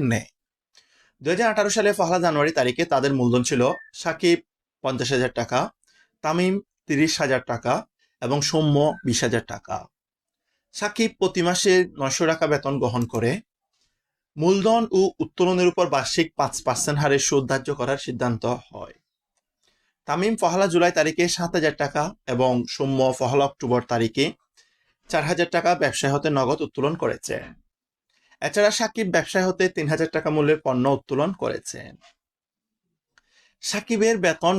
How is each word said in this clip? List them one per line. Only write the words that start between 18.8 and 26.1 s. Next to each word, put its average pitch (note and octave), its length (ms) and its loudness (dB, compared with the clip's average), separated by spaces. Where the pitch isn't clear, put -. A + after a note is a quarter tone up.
তামিম F#3 280 0
পহেলা F#3 300 2
জুলাই F3 260 2
তারিখে D#3+ 360 0
সাত E3+ 260 -4
হাজার D#3 220 0
টাকা D3 260 -4
এবং B2+ 260 2
সৌম্য C3+ 320 -2
পহেলা C3+ 260 2
অক্টোবর B2 380 -2
তারিখে A#2 420 0
চার D#3 140 0
হাজার E3+ 260 0
টাকা E3+ 240 2
ব্যবসায় C#3+ 400 0